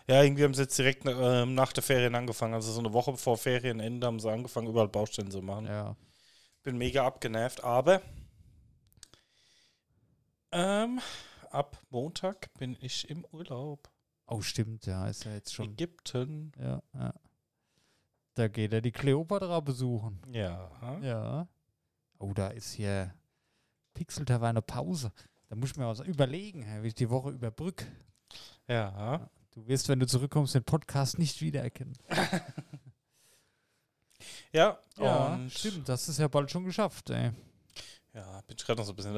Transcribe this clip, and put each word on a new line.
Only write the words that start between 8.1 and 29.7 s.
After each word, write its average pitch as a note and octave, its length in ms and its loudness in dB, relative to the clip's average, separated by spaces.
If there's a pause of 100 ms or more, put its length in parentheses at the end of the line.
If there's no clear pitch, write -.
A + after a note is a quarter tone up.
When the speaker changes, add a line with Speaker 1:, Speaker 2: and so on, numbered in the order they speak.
Speaker 1:
ähm, G#3 480 2 (500)
ab - 260 -2 (140)
Montag E3+ 640 -4
bin B2+ 260 -6
ich - 300 -6
im D#3+ 160 -10
Urlaub. D3 640 -10 (380)
Speaker 2:
Oh, A2+ 160 -4
stimmt, A2 440 -2
ja, F#2+ 220 -2
ist - 160 -6
ja G#2+ 80 -8
jetzt - 220 -10
schon. G#2+ 180 -6
Speaker 1:
Ägypten. D3+ 840 -6
Speaker 2:
Ja, B2+ 240 -4 (120)
ja. - 200 -6 (1200)
Da A2+ 140 2
geht G#2+ 240 -2
er A2 100 2
die A#2+ 100 0
Kleopatra D#3+ 680 2
besuchen. A#2+ 600 -2 (100)
Speaker 1:
Ja. F#2 400 -4 (300)
Speaker 2:
Ja. B2+ 480 -4 (680)
Oh, G2+ 160 -6
da G2 140 0
ist A2 240 -10
hier G2 420 -2 (800)
Pixel-Taverne A#2+ 680 0
Pause. C#3 500 -4 (360)
Da G#2+ 80 -10
muss A#2+ 140 -2
ich - 60 -12
mir C3 100 -2
was A2+ 140 -4
überlegen, D#3+ 640 -2
hä, G#2+ 200 -8
wie A2+ 60 -2
ich A2 60 -6
die B2 160 2
Woche C3 200 0
überbrück. C#3 560 -6 (800)
Speaker 1:
Ja. A2 640 -2 (200)
Speaker 2:
Du A2 160 -18
wirst, C3+ 220 0